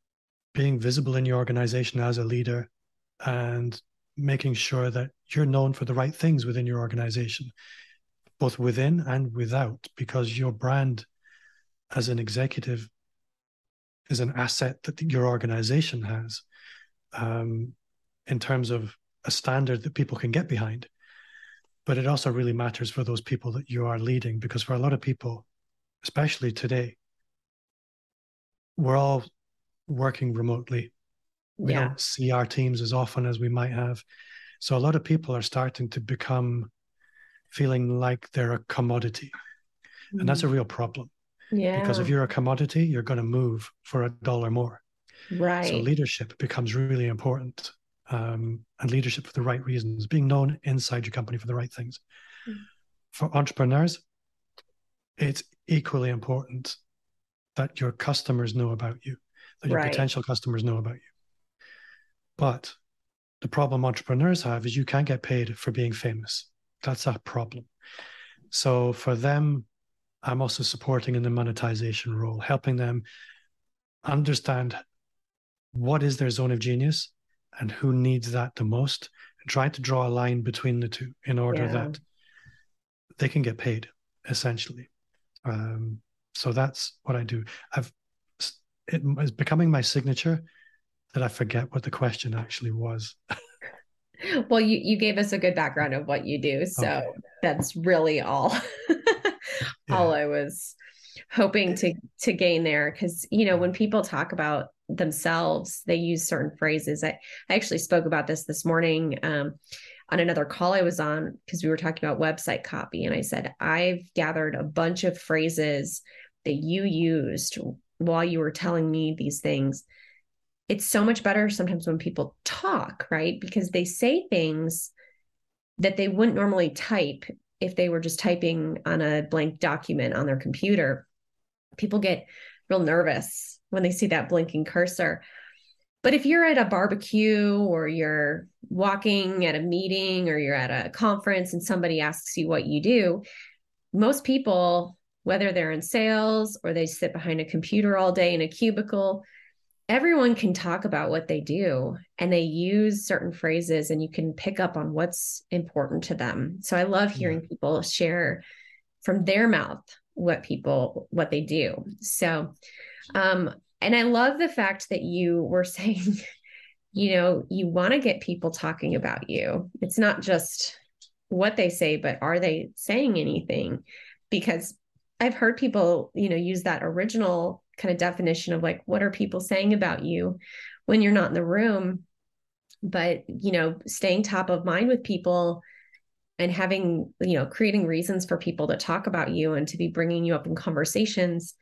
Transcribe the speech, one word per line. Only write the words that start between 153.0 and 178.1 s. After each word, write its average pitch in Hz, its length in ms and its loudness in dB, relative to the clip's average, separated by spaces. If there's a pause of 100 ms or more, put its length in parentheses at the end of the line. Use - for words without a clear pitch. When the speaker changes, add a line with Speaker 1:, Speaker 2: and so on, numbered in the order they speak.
Speaker 2:
certain 175 260 -2
phrases, 160 580 0
and 156 120 0
you 156 80 -4
can 160 220 -2
pick 196 260 -6
up 185 180 0
on 156 160 -4
what's 170 580 -4
important 165 540 -2
to 170 100 -4
them. 120 480 -4
So - 140 -2
I 180 80 4
love 202 280 2
hearing 165 300 -2
Speaker 1:
Yeah. 165 60 -16
Speaker 2:
people 160 340 -2
share 170 600 0 (600)
from 202 220 2
their 196 240 4
mouth 151 340 2 (320)
what 175 300 0
people, 135 640 -2
what 165 200 0
they 151 120 0
do. 151 420 -2 (160)
So, 165 540 -2 (600)
um, 190 400 2 (260)
and 226 160 4
I 240 60 4
love 240 360 4
the 330 100 2
fact 196 420 -2
that 185 120 -2
you 175 400 2
were 180 220 2
<laughs> 180 120 -10
saying, 196 440 0 (720)
you 196 240 2
know, 180 340 4
you 185 160 0
wanna 180 320 4
get 262 240 0
people 175 280 -2
talking 160 440 -4
about - 340 -2
you. - 420 -2 (120)
It's 190 160 -2
not 208 240 4
just - 560 -2 (500)
what 202 280 2
they 185 120 4
say, 160 280 2
but 143 260 -2
are 165 160 2
they 165 380 0
saying 226 420 2
anything? - 640 -2 (480)
Because 175 440 -2 (440)
I've 240 160 2
heard 233 220 2
people, 175 580 2
you 202 140 2
know, 170 80 2
use 180 260 0
that 180 200 -2
original 180 800 0 (160)
kind 190 140 -2
of 175 60 0
definition 175 540 0